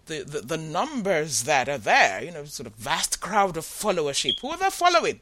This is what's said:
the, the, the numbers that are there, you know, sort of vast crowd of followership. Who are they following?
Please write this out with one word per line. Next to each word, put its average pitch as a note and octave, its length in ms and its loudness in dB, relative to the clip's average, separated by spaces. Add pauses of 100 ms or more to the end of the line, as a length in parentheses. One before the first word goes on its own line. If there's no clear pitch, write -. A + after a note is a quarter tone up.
the, D3+ 160 -8
the, C#3+ 180 -8
the D#3+ 160 -4
numbers D#3+ 880 -2
that C#3 240 2
are C#3+ 100 -2
there, C3+ 460 4
you - 60 -10
know, D3 160 -12
sort C3+ 200 -12
of G#2+ 80 -14
vast C3+ 460 -2
crowd F#3 380 2
of D3+ 60 -6
followership. D#3 760 -2
Who B3 80 -8
are E4 100 -4
they F#4+ 120 2
following? D#4+ 520 4